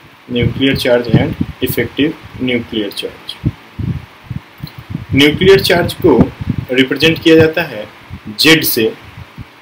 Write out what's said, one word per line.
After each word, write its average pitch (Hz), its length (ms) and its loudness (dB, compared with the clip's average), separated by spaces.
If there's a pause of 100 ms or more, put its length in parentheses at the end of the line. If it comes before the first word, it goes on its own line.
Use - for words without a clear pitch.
(320)
Nuclear 123 460 0
charge 120 340 2
and 143 220 2 (340)
effective 139 460 -2 (300)
nuclear 117 520 -4
charge। - 400 -14 (1800)
Nuclear 165 460 4
charge 175 320 0 (120)
को 135 120 6 (540)
represent 139 520 0
किया 160 120 6
जाता 160 300 4
है 110 220 -10 (520)
जेड 156 260 4
से 113 280 0 (680)